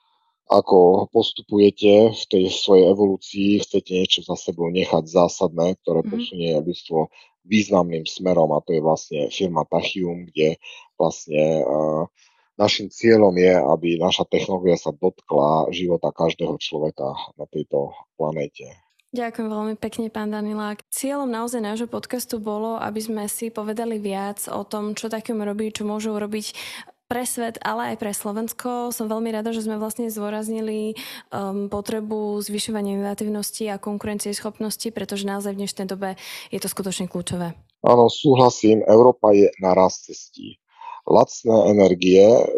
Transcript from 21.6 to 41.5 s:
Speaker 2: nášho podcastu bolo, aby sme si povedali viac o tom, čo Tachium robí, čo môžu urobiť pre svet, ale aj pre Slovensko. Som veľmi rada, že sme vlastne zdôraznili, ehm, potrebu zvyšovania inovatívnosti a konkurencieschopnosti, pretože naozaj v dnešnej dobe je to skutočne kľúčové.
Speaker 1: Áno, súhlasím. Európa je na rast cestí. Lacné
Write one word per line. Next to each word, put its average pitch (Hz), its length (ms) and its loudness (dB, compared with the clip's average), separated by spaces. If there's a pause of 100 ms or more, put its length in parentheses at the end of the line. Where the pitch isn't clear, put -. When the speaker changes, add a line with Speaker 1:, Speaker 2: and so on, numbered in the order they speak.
Speaker 2:
nášho 220 260 -6
podcastu 233 520 -8
bolo, 214 400 -6
aby 214 220 -8
sme 214 280 -6
si 226 220 -8
povedali 220 480 -6
viac 202 500 -8
o 202 140 -8
tom, 208 320 -8
čo - 120 -10
Tachium 220 360 -6
robí, 208 280 -6
čo - 120 -10
môžu 214 320 -6
urobiť 208 400 -8 (500)
pre 240 180 -6
svet, 233 380 -8
ale 233 340 -6
aj - 40 -10
pre 214 120 -8
Slovensko. 233 800 -8
Som 226 160 -6
veľmi 226 240 -4
rada, 220 220 -6
že 226 80 -6
sme 214 160 -6
vlastne 220 320 -6
zdôraznili, 214 840 -6 (360)
ehm, 202 380 -6
potrebu 214 720 -6
zvyšovania 208 560 -6
inovatívnosti 208 720 -6
a 196 100 -6
konkurencieschopnosti, 208 1120 -8
pretože 202 360 -8
naozaj 202 260 -6
v 196 100 -8
dnešnej 196 240 -8
dobe 190 300 -8 (320)
je 196 100 -8
to 196 80 -10
skutočne 190 400 -6
kľúčové. 175 480 -6 (300)
Speaker 1:
Áno, 120 240 8
súhlasím. 120 800 4
Európa 113 440 8
je 101 200 8 (100)
na 92 160 2
rast 92 300 2
cestí. - 520 -18 (460)
Lacné 110 640 4